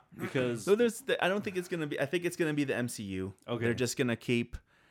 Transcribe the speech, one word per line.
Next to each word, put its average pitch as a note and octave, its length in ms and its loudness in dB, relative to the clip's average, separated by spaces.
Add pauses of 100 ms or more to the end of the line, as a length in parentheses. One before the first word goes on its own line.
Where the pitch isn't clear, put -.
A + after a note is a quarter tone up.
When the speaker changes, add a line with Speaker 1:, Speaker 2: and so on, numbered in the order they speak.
(160)
Speaker 1:
Because A#2+ 480 -2
Speaker 2:
So G3 100 6
there's A3+ 280 2
the, - 220 0
I E3+ 40 6
don't G3+ 160 0
think F#3+ 120 -4
it's F3 120 -4
gonna E3 180 -2
be, D3 140 -2
I C#3 60 0
think F3 180 -2
it's F3 120 -2
gonna D#3 180 2
be D3 100 2
the C3 100 0
M A#2+ 140 0
C A2+ 160 -8
U. F#2+ 300 -4 (140)
Speaker 1:
Okay. A#2 160 -2
Speaker 2:
They're A#2 100 4
just A#2+ 220 0
gonna A#2+ 200 2
keep, A#2+ 400 0 (340)